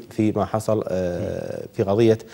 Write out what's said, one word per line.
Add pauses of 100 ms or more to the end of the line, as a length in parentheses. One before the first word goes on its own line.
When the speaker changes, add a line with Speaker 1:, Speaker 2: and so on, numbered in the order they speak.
Speaker 1:
في
ما
حصل،
آه،
Speaker 2:
مم.
Speaker 1:
في
قضية (160)